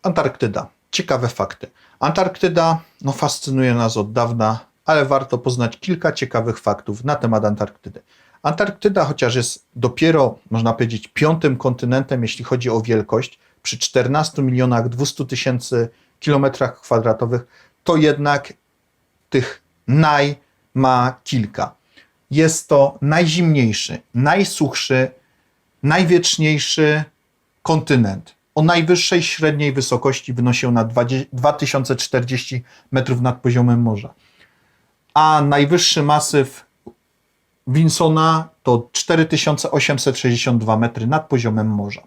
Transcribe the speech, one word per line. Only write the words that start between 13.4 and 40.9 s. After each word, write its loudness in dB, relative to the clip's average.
przy -8
czternastu -2
milionach 0
dwustu -6
tysięcy -4
kilometrach 0
kwadratowych, 0
to 0
jednak 0
tych -2
naj 2
ma 2
kilka. -4
Jest 2
to 4
najzimniejszy, 2
najsuchszy, 0
najwieczniejszy 2
kontynent 0
o 2
najwyższej 2
średniej -2
wysokości, -2
wynosi 0
ona 2
dwa 0
tysiące -2
czterdzieści -4
metrów -2
nad -2
poziomem 2
morza. -4
A 4
najwyższy 2
masyw 0
Winsona 2
to 2
cztery 2
tysiące -2
osiemset 0
sześćdziesiąt 0
dwa 2
metry -2